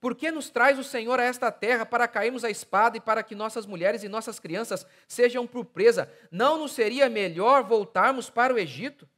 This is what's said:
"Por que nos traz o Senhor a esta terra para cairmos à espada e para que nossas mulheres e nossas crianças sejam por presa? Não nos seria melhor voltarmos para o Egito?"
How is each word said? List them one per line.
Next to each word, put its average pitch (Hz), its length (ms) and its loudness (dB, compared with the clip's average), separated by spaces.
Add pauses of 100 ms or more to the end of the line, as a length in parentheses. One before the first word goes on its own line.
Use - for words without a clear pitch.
"Por 247 140 -4
que 302 160 -6
nos 311 180 -8
traz 262 300 2
o 269 40 -8
Senhor 247 380 -4
a 240 40 2
esta 247 280 -2
terra 226 320 -2
para 233 240 0
cairmos 233 340 -2
à 233 60 -4
espada 214 480 0
e 226 60 -12
para 220 200 0
que 220 120 -12
nossas 214 320 -8
mulheres 202 360 -2
e 208 60 -12
nossas 220 320 -8
crianças 190 460 -6 (200)
sejam 240 400 2
por 240 200 -10
presa? 185 440 2 (200)
Não 262 280 2
nos 302 140 -6
seria 247 380 2
melhor 214 540 2
voltarmos 214 640 0
para 247 240 2
o 233 40 0
Egito?" 170 480 -8 (100)